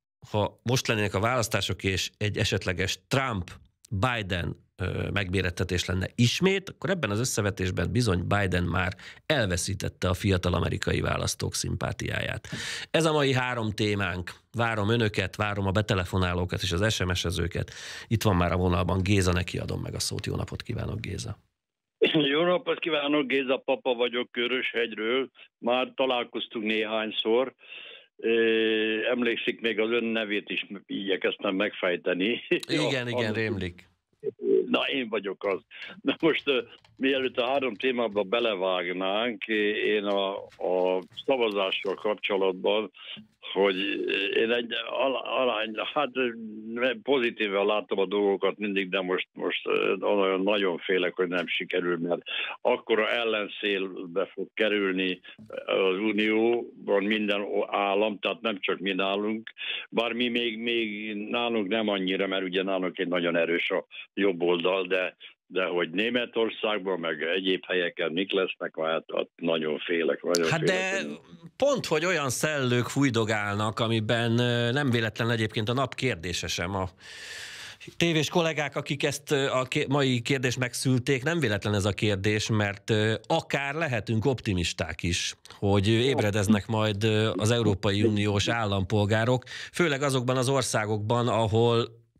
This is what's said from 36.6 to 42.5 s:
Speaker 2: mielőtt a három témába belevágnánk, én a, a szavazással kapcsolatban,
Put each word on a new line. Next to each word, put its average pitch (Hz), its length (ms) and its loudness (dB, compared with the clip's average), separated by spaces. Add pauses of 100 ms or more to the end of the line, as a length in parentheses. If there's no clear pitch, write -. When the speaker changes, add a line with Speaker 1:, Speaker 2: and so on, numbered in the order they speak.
Speaker 2:
mielőtt 131 420 0
a 120 100 0
három 131 280 0
témába 117 480 0
belevágnánk, 95 1200 0
én 107 560 2
a, 98 400 0
a 92 580 0 (240)
szavazással 101 680 0
kapcsolatban, 101 1000 0 (640)